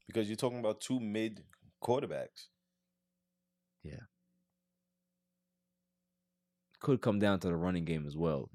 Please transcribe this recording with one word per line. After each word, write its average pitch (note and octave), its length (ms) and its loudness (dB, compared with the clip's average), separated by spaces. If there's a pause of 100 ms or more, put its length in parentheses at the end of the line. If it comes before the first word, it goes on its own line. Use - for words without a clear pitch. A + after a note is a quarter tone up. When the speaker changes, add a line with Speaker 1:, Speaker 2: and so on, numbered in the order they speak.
Speaker 1:
Because A2 220 -2
you're A2 80 -4
talking B2 220 -2
about A2 240 -2
two B2+ 180 -2
mid A2 440 -4 (380)
quarterbacks. A2 680 -2 (1300)
Speaker 2:
Yeah. D2 220 -14 (2750)
Could C3+ 200 4
come G#2 180 4
down G2+ 220 4
to F#2+ 80 0
the E2+ 80 2
running F2 300 0
game D#2 200 -2
as D2 120 -6
well. D#2 360 0